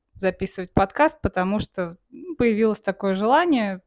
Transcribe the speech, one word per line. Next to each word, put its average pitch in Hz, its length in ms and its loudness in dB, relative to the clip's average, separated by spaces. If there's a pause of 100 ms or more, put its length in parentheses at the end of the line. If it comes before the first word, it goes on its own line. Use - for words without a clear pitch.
(140)
записывать 185 580 -4
подкаст, 285 480 2
потому 196 400 -2
что, 175 380 -8 (140)
ну, 320 260 -14
появилось 220 420 0
такое 196 340 -4
желание. 226 720 0